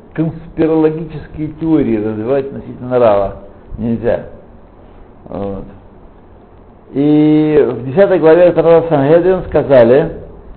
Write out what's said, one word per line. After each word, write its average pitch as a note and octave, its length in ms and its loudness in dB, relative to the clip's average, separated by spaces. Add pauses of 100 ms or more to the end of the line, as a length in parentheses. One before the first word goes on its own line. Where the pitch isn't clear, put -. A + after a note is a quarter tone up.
(140)
конспирологические D#3 1300 -4 (120)
теории C#3+ 360 0
развивать A2 500 -4
относительно B2 520 -8
Рава G2+ 360 2 (440)
нельзя. A2+ 480 -4 (1000)
Вот. G2 380 -10 (1300)
И D3+ 800 2
в B2 160 -8
десятой F3+ 320 2
главе D#3+ 340 4
Тора D#3+ 360 4
Сангедрин E3 600 2
сказали: C3+ 640 2 (440)